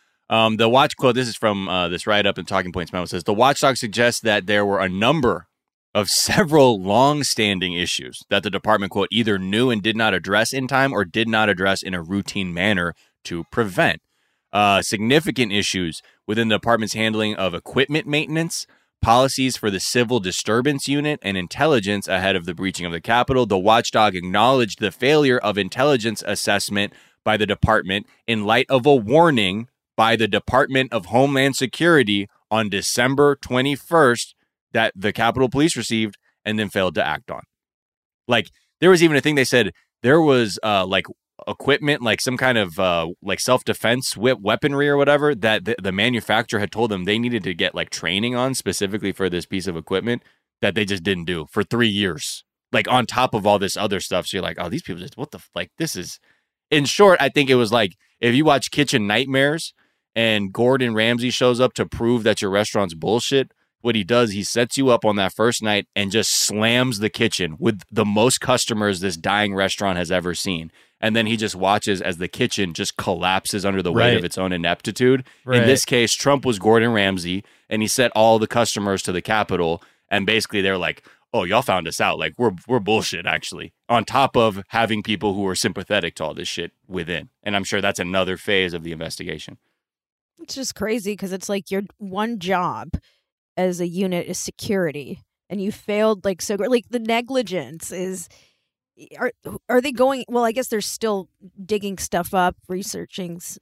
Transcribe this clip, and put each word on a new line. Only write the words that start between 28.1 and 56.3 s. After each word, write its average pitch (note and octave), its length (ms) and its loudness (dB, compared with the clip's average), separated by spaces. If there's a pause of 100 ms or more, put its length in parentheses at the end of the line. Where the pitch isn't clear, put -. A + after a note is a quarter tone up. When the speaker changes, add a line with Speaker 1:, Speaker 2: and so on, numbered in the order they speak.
Speaker 1:
in A2 180 -2
light A#2 240 2
of C3 160 2
a C#3+ 100 8
warning A#2 720 2 (300)
by A2+ 180 4
the A2 120 0
Department C3 680 0
of G2 140 -4
Homeland C3+ 480 2
Security B2 720 2 (240)
on G#2+ 180 2
December C3+ 640 2
twenty-first C3 1000 0 (360)
that A2+ 240 0
the G2 180 -2
Capitol A#2 360 0
Police D3 280 0
received A2 400 -4 (260)
and G#2+ 160 -4
then G#2 100 -4
failed F#2 260 0
to F2 100 0
act D2 260 -6
on. C#2 120 -12 (840)
Like, A#2 220 2 (320)
there E3+ 80 8
was F3 140 8
even D#3 140 6
a C3 40 4
thing D3+ 140 2
they C3 100 4
said A2 260 2 (320)
there C#3 180 6
was, B2 420 4
uh, G2+ 220 2
like, F#2+ 200 0 (420)
equipment, C#3 540 0
like, A2 180 0
some B2+ 180 -4
kind B2+ 200 2
of, F2+ 200 -2
uh, F2 300 0 (140)
like, F#2 180 -4
self-defense B2 760 0
whip A#2 240 0
weaponry C#3 480 0
or C#3+ 80 2
whatever C#3+ 360 4
that G#2+ 320 0
the, G#2+ 160 -2
the F#2+ 120 -4
manufacturer A2 640 0
had G2+ 140 -4
told A2+ 180 -2
them F#2 140 -4
they G#2 120 0
needed A#2+ 260 -2
to F#2 100 -4
get, F2+ 200 -2
like, E2 160 -6
training G2+ 460 -4
on B2+ 180 -2
specifically G2 600 -4
for F#2 160 -2
this F2 160 -4
piece F#2 220 -6
of E2+ 100 -6
equipment F#2+ 440 -4 (400)
that G2 140 -2
they G#2+ 100 0
just F#2+ 180 -4
didn't F2+ 220 -2
do E2 240 -4
for G#2 140 -2
three A#2 260 0
years. G2 540 -4 (300)
Like, A2 160 0
on B2 160 2
top B2+ 280 0
of G#2 140 0
all G2+ 120 4
this F#2 180 -2
other G2 240 -2
stuff. F2+ 260 -4
So G2 100 -6
you're F2 60 -4
like, E2+ 160 -6
"Oh, F2 100 -6
these A#2+ 140 -6
people F2 180 -12
just, - 160 -16
what - 140 -12
the F#2+ 60 -18
f-," - 180 -20
like, F2 220 -8
this D#3+ 180 -4
is, E2+ 240 -12 (500)